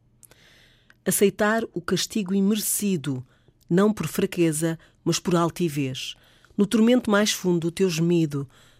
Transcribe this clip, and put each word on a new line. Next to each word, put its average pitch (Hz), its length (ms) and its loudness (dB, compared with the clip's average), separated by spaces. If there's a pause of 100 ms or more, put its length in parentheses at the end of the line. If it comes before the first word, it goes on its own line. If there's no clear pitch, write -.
(1040)
Aceitar 208 600 2 (100)
o 175 60 -6
castigo 190 520 -4
imerecido, 196 960 -2 (420)
não 196 240 4
por 180 140 -4
fraqueza, 165 720 -2 (260)
mas 165 140 0
por 175 160 -2
altivez. 151 800 -2 (420)
No 202 80 2
tormento 233 460 2
mais 208 220 2
fundo, 175 340 0
o 170 60 -2
teu 190 180 0
gemido, 160 580 0 (320)